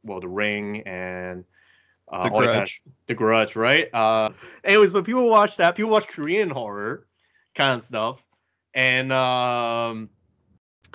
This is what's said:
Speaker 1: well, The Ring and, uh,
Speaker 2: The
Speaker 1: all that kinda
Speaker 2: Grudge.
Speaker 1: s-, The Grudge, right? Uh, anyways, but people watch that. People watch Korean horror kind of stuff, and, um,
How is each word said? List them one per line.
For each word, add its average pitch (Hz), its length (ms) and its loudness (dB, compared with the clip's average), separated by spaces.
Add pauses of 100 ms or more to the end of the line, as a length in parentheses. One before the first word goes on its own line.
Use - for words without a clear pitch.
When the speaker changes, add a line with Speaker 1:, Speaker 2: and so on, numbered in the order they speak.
Speaker 1:
well, 95 180 -10
The 90 80 -12
Ring 104 580 -4
and, 90 560 -10 (640)
uh, 92 160 -8
Speaker 2:
The 95 60 -2
Speaker 1:
all 107 100 0
that 117 60 2
kinda 113 140 0
Speaker 2:
Grudge. 95 140 -6 (120)
Speaker 1:
s-, - 40 -20 (180)
The 120 80 -4
Grudge, 110 420 0
right? 135 360 0
Uh, 110 360 2 (340)
anyways, 196 300 6
but 190 100 0
people 240 240 0
watch 208 300 4
that. 175 180 4
People 220 160 -2
watch 208 160 2
Korean 175 420 -4
horror 113 560 -8 (500)
kind 135 200 2
of 117 60 -10
stuff, 117 420 -6 (500)
and, 131 380 2
um, 120 960 -2 (840)